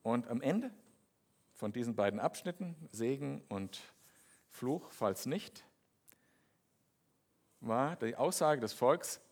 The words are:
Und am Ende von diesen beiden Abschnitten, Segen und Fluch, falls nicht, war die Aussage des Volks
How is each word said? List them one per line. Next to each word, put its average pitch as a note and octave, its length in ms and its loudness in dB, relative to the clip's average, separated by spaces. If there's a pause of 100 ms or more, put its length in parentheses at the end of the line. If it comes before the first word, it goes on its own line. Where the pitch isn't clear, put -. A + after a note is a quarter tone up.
Und A#2+ 260 2
am A#2 140 -2
Ende A3+ 300 2 (840)
von G#2 180 -4
diesen A#2+ 220 -2
beiden G2+ 240 4
Abschnitten, E3+ 560 -2 (160)
Segen C#3 580 -2
und G2 320 -6 (680)
Fluch, D3 420 -4
falls G2+ 340 0
nicht, - 400 -6 (1900)
war C3 380 0
die A2+ 180 -2
Aussage D3+ 460 4
des G#2+ 100 -2
Volks - 480 2 (120)